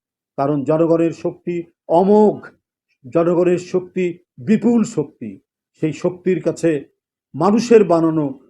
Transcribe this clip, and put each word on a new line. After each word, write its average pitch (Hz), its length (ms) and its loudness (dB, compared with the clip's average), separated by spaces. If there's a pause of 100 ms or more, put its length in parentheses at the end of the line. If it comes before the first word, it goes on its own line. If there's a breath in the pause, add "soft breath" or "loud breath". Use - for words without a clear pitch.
(380)
কারণ 143 260 -2
জনগণের 160 480 2
শক্তি 175 520 -8 (240)
অমোঘ, 190 580 2 (680)
জনগণের 175 440 2
শক্তি 180 600 -6 (200)
বিপুল 214 460 0
শক্তি। 123 560 -8 (340)
সেই 156 200 -4
শক্তির 180 480 -4
কাছে 165 420 -2 (520)
মানুষের 208 480 2
বানানো 160 560 0 (100)